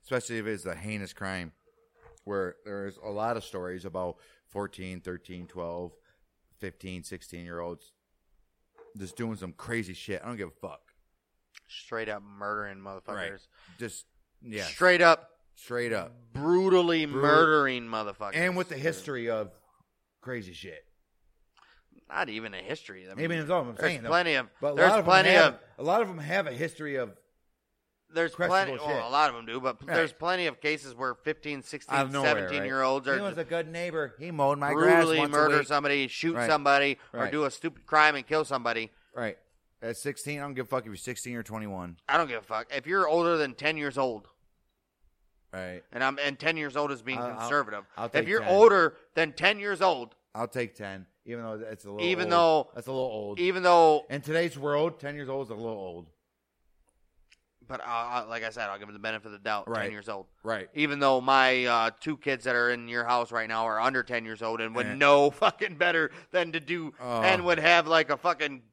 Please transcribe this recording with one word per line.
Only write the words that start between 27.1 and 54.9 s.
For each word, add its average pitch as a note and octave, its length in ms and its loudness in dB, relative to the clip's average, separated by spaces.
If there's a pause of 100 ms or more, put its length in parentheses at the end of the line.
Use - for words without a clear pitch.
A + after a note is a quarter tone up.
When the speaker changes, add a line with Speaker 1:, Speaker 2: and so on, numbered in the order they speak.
Speaker 2:
there's E3 220 0
Speaker 1:
questionable F3+ 440 0
Speaker 2:
plenty, D3 140 -4
well, C3 100 -2
Speaker 1:
shit. A#2 60 -8
Speaker 2:
a B2 40 -6
lot D3 180 4
of A#2+ 60 -8
'em A2+ 100 -12
do, A#2 140 -6
but B2+ 260 -4
Speaker 1:
Right. E3 80 -4
Speaker 2:
there's E3 180 2
plenty F3 360 -2
of B2+ 120 -8
cases D3 360 -4
where B2 180 -4
fifteen, D3 480 -8
sixteen, - 340 -8
Speaker 1:
Out C#3 100 2
of C3 60 -8
nowhere, C#3+ 220 2
right? G#2+ 60 -2
Speaker 2:
seventeen-year-olds C3 640 -2
are C#3 80 0
Speaker 1:
He C3 60 -2
was - 160 -6
Speaker 2:
just E3 100 -6
Speaker 1:
a - 20 -18
good E3 200 -4
neighbor. D#3+ 500 -8
He E3+ 140 -10
mowed C#3+ 260 2
my C#3+ 140 0
grass E3+ 320 6
Speaker 2:
brutally D#3+ 140 4
Speaker 1:
once D3+ 140 2
a D3 60 4
Speaker 2:
murder D3+ 200 6
Speaker 1:
week. C#3 100 0
Speaker 2:
somebody, C#3+ 400 2
shoot E3 260 -2
Speaker 1:
Right. A#2+ 160 0
Speaker 2:
somebody, C#3 480 4 (140)
or A#2+ 80 -6
Speaker 1:
Right. B2 100 -2
Speaker 2:
do D3 140 -2
a C3+ 80 -2
stupid - 340 -12
crime D3+ 300 6
and C3 100 -8
kill D#3 180 0
somebody. A#2 460 -4 (240)
Speaker 1:
Right. A#2 240 -6 (420)
At A#2 160 -8
sixteen, C#3+ 440 -8
I - 20 -6
don't C#3+ 120 -8
give B2+ 120 -6
a - 20 -20
fuck C3 140 -2
if G#2+ 40 -14
you're G#2 100 -12
sixteen A#2+ 400 -10
or A2+ 80 -8
twenty-one. F#2+ 540 -10 (100)
Speaker 2:
I C#3 80 2
don't E3 100 4
give A#2 160 -8
a - 40 -20
fuck. A2+ 280 -6
If C#3 140 -6
you're F#3 200 2
older E3+ 280 2
than C#3+ 180 -2
ten D#3 220 -4
years C#3+ 200 -6
old, B2 320 -2 (1200)
Speaker 1:
Right. F#2 400 -10
Speaker 2:
and A#2+ 100 -4
I'm, C#3 160 -2
and C#3+ 200 -4
ten D#3+ 180 -2
years D3 200 -6
old D3 140 -2
is B2 120 -8
being B2 160 -6
Speaker 1:
I'll, A#2+ 120 -6
I'll, A2 80 -12
Speaker 2:
conservative. A2+ 480 -2 (100)
Speaker 1:
I'll A2+ 100 -8
Speaker 2:
If A2+ 60 -10
Speaker 1:
take D3+ 160 0
Speaker 2:
you're G#3+ 120 0
Speaker 1:
ten. - 80 -4
Speaker 2:
older G3 480 8 (180)
than D#3+ 200 2
ten G3+ 260 2
years G3+ 200 -4
old, C#3 360 2 (180)
Speaker 1:
I'll A2+ 140 -4
take A#2+ 260 -6
ten, F#2+ 320 -12 (180)
even A#2 200 -10
though A2 100 -8
it's A2 300 -12
a G2+ 80 -14
little G#2 140 -4
Speaker 2:
even F3+ 180 0
Speaker 1:
old. F3 80 0
Speaker 2:
though E3 420 4
Speaker 1:
That's A#2+ 140 -12
a C3 40 -6
little C3 160 -2
old. G#2 320 -8
Speaker 2:
even F3+ 220 0
though E3+ 480 8
Speaker 1:
In C#3 100 -4
today's D#3+ 380 -2
world, D3 420 0